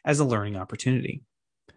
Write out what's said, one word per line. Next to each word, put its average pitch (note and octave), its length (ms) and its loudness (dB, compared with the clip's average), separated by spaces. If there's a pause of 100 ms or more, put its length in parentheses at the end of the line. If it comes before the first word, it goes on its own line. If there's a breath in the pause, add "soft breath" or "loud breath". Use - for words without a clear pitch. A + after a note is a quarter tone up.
as D3 160 4
a D3 40 4
learning G#2 300 0
opportunity. - 680 -2 (540 soft breath)